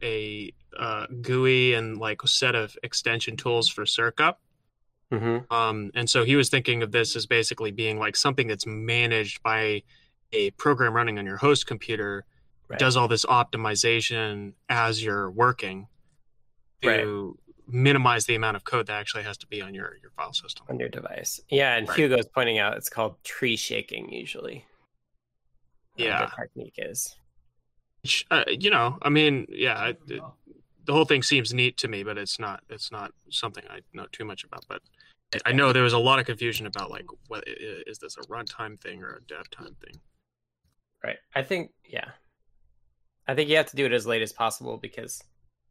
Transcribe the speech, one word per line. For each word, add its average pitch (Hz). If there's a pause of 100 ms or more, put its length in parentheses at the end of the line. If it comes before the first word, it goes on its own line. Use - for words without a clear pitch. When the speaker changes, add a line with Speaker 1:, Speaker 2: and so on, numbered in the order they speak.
Speaker 1:
a, 107 (260)
uh, 107 (140)
gui 127
and, 113
like, 107
set 123
of 110
extension 117
tools 117
for -
Circup. 120 (760)
Speaker 2:
Mm-hmm. 117
Speaker 1:
Um, 110
and 120
so 123
he 131
was 135
thinking 127
of 104
this 117
as 113
basically 113
being, 110
like, 107
something 135
that's 107
managed 113
by 110 (500)
a 104
program 127
running 117
on 101
your 98
host 139
computer, 104 (440)
Speaker 2:
Right. -
Speaker 1:
does 131
all 120
this 113
optimization 113 (140)
as 113
you're 101
working 104 (960)
to 123
Speaker 2:
Right. 107
Speaker 1:
minimize 127
the 117
amount 110
of 101
code 117
that 104
actually 104
has 101
to -
be 104
on 98
your, 98
your -
file 80
system. -
Speaker 2:
On 64
your 62
device. - (100)
Yeah, 139
and 107
Speaker 1:
Right. -
Speaker 2:
Hugo's 127
pointing 117
out 104
it's -
called -
tree 120
shaking -
usually. - (1300)
Uh, 120
Speaker 1:
Yeah. 101
Speaker 2:
the -
technique -
is. - (840)
Speaker 1:
Which, -
uh, 160
you 196
know, 127
I -
mean, 147
yeah, 113
it, 117
it, - (600)
the 143
whole 156
thing 143
seems 120
neat 123
to 131
me, 101
but 104
it's 101
not, 101
it's 110
not 104 (180)
something -
I 95 (120)
know 95
too -
much 101
about. -
But 95 (520)
I, 110
I -
know 135
there 127
was 120
a 120
lot 131
of 117
confusion 113
about, 98
like, - (200)
what 110
i-, -
i-, 101
is 107
this -
a -
runtime 110
thing 92
or -
a -
dev 78
time - (100)
thing? - (1000)
Speaker 2:
Right. 110 (160)
I 135
think, 170 (120)
yeah. - (1160)
I 135
think 147
you 151
have 156
to -
do 139
it 117
as 117
late 113
as 107
possible 113
because - (480)